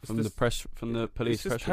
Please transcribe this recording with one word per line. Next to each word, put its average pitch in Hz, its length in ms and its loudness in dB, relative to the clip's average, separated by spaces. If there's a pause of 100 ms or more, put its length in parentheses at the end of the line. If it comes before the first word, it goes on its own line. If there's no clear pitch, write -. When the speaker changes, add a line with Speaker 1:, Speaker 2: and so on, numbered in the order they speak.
Speaker 1:
It's - 40 -12
Speaker 2:
from 110 120 -2
the 113 60 2
Speaker 1:
just, 104 120 -4
Speaker 2:
press, - 380 2
from 117 180 -4
the 117 160 0
police 117 360 0
Speaker 1:
it's 127 100 0
just 113 100 -4
Speaker 2:
press - 80 -2